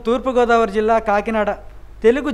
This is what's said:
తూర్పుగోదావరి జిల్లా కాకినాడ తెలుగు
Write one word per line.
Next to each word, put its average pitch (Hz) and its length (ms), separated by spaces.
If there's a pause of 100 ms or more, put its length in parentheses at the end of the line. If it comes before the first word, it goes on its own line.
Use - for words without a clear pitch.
తూర్పుగోదావరి 233 720
జిల్లా 220 180 (140)
కాకినాడ 208 420 (540)
తెలుగు 262 280